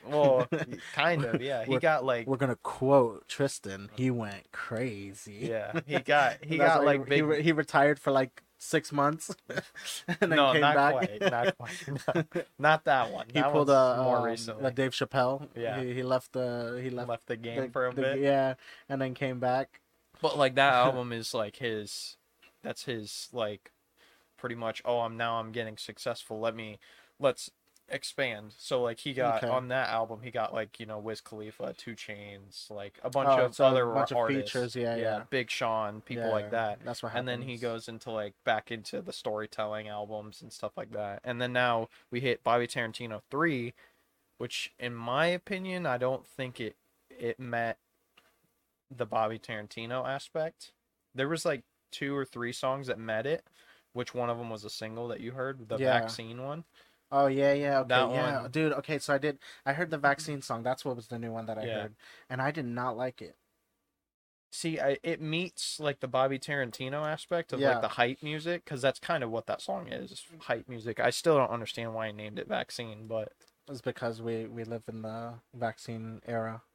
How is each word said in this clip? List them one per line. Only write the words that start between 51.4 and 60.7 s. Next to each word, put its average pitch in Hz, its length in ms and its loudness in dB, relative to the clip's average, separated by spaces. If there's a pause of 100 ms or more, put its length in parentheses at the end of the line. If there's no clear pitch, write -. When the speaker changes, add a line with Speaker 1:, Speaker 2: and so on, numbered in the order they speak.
Speaker 1:
like, 143 200 -2 (260)
two 139 260 -6
or 135 80 -2
three 120 280 -6
songs 131 340 -2
that 123 120 -4
met 113 280 -2
it, 156 200 -2 (460)
which 123 220 -6
one 120 160 -2
of 117 80 -2
'em 117 120 -8
was 107 140 -8
a 104 60 -12
single 113 380 -8
that 104 120 -8
you 113 120 -8
heard, 131 360 -8
the 113 100 -2
Speaker 2:
Yeah. 131 120 2
Speaker 1:
Vaccine 113 520 0
one. 147 220 -8 (460)
Speaker 2:
Oh, 139 160 6
yeah, 139 280 6
yeah, 139 260 2
okay, 127 80 -2
Speaker 1:
That 127 220 6
Speaker 2:
yeah. 127 320 0
Speaker 1:
one. 123 80 -8
Speaker 2:
Dude, 151 240 2
okay, 143 240 -4
so 143 160 2
I 139 40 4
did, 143 200 -2 (260)
I 139 80 2
heard 160 180 -2
the 156 80 -2
Vaccine 143 440 2
song. 117 200 -4
That's 127 220 -2